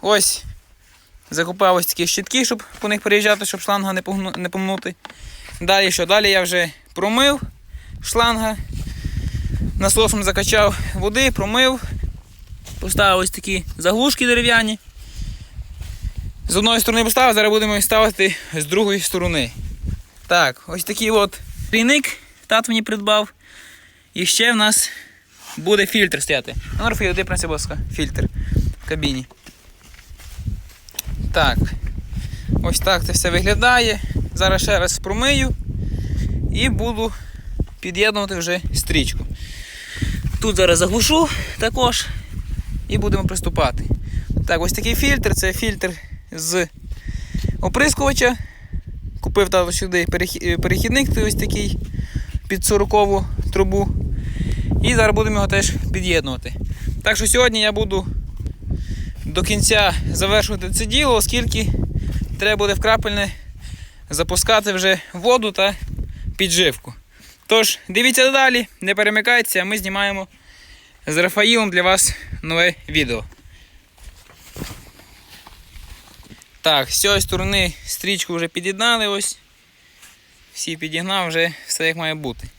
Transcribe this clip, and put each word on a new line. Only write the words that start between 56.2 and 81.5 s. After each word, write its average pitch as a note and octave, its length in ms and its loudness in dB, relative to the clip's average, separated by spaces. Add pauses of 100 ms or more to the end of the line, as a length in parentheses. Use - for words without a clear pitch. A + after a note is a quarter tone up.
Так G#3 140 2
що A3 100 0
сьогодні A#3 340 4
я G#3+ 100 2
буду G3 360 0 (1160)
до E3+ 180 -2
кінця G#3 500 2 (180)
завершувати G3+ 580 0
це A3+ 160 0
діло, B3+ 300 2
оскільки A3 520 0 (720)
треба G#3+ 160 2
буде G3+ 180 0
в F#3+ 60 -2
крапельне G#3+ 520 0 (800)
запускати F#3+ 640 0
вже F#3 260 2 (140)
воду A3 380 2
та G3 240 2 (640)
підживку. F3+ 560 0 (540)
Тож, A3 320 4 (100)
дивіться B3+ 420 4
далі, C4 360 4 (140)
не G3 140 0
перемикайтеся, G#3+ 640 2
а F3+ 60 0
ми G#3 120 -4
знімаємо G3 500 -4 (800)
з D3+ 100 -2
Рафаїлом G#3 520 2
для F3 120 0
вас F#3 340 2 (260)
нове E3 320 2 (160)
відео. B2+ 340 -2 (3500)
Так, C#3+ 300 2
з - 80 0
цієї G3+ 220 2
сторони F#3 520 0 (120)
стрічку F#3 500 -4
вже E3+ 120 -2
під'єднали, G#3 600 0
ось. G3+ 300 -4 (1160)
Всі - 240 -8
підігнав, E3+ 500 -2
вже E3 260 0 (140)